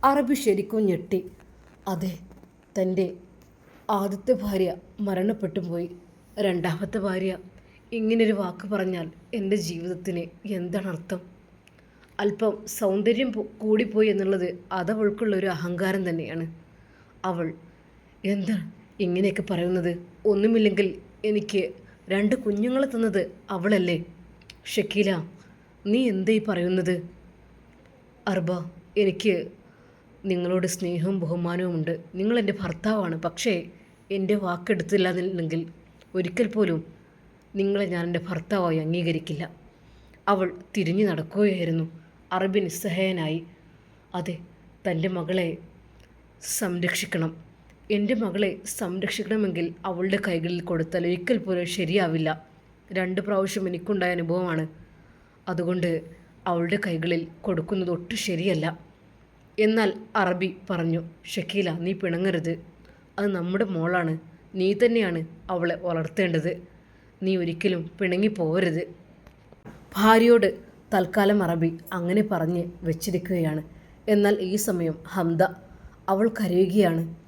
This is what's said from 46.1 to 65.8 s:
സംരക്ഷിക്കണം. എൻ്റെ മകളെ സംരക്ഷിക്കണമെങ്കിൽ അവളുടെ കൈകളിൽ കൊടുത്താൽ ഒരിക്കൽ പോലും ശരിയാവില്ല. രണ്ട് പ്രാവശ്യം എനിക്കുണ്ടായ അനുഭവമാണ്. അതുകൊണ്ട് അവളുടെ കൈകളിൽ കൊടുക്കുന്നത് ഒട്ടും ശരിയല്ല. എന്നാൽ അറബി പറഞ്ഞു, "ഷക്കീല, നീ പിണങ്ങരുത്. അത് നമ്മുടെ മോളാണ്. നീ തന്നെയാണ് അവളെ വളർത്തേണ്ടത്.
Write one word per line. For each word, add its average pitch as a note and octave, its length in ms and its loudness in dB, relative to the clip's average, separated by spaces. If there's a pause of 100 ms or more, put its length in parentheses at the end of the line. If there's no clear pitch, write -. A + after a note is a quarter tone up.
സംരക്ഷിക്കണം. F3 880 -2 (600)
എൻ്റെ G#3 240 2
മകളെ G#3 500 -2
സംരക്ഷിക്കണമെങ്കിൽ F#3 1080 -2 (120)
അവളുടെ F#3+ 420 0
കൈകളിൽ F3 340 -2
കൊടുത്താൽ E3+ 460 -2
ഒരിക്കൽ F3+ 300 0
പോലും F3+ 280 -2
ശരിയാവില്ല. E3 640 0 (600)
രണ്ട് F#3 300 -2
പ്രാവശ്യം G3 460 0
എനിക്കുണ്ടായ F3+ 440 0
അനുഭവമാണ്. E3+ 540 0 (840)
അതുകൊണ്ട് F3+ 420 0 (580)
അവളുടെ E3+ 400 2
കൈകളിൽ E3+ 400 0 (140)
കൊടുക്കുന്നത് F3+ 500 -2
ഒട്ടും F3 260 -4
ശരിയല്ല. E3+ 480 0 (920)
എന്നാൽ G#3+ 360 4 (220)
അറബി F#3 500 2
പറഞ്ഞു, E3+ 360 0 (240)
"ഷക്കീല, F#3+ 540 -2
നീ F3 140 -2
പിണങ്ങരുത്. F3 600 0 (680)
അത് G3+ 160 0
നമ്മുടെ F3+ 300 -2
മോളാണ്. E3+ 480 0 (420)
നീ F#3+ 180 2
തന്നെയാണ് G#3 460 2 (300)
അവളെ E3+ 260 0
വളർത്തേണ്ടത്. E3 760 0 (720)